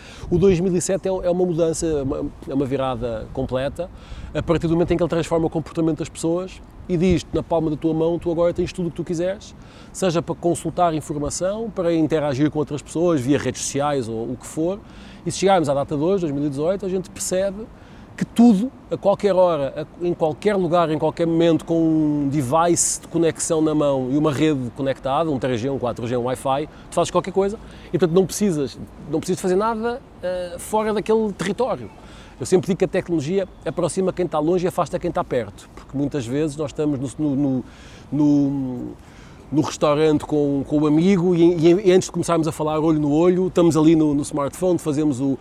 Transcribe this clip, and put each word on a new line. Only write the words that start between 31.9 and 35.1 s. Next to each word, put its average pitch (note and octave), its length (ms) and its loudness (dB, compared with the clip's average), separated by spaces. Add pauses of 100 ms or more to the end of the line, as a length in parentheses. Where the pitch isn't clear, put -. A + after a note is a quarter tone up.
Eu C3 80 -8
sempre F3+ 220 2
digo F#3+ 100 0
que F#3 80 2
a - 20 0
tecnologia F3 580 -2 (200)
aproxima E3+ 480 -2
quem F3+ 100 -2
está D#3 140 -2
longe E3+ 260 0
e F3+ 40 2
afasta E3+ 300 -4
quem F3 120 -4